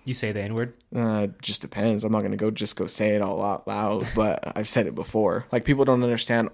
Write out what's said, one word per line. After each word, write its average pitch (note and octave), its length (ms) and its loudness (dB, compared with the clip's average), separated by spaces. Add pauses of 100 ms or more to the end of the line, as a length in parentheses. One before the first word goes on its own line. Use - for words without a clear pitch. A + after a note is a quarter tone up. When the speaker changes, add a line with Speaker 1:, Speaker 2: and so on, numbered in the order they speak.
(100)
Speaker 1:
You B2 40 -4
say G#2+ 180 -2
the G2+ 100 -4
N-word? A#2 320 -4 (200)
Speaker 2:
Uh, A2 340 0 (120)
just - 200 -4
depends. G#2+ 420 0
I'm A2 80 0
not A2 120 2
gonna G2+ 140 -2
go, G#2+ 140 0
just G#2+ 240 -4
go E2+ 140 -4
say G#2+ 220 0
it G#2 120 2
all F#2+ 220 -2
out G2+ 240 -4
loud, G#2 420 -2
Speaker 1:
<laughs> - 60 -6
Speaker 2:
but G#2+ 420 0
I've G#2+ 100 -4
said G#2 200 2
it A#1+ 80 -6
before. F#2+ 560 0
Like, A#2+ 120 2
people C#3 200 4
don't B2+ 180 4
understand, A#2 520 2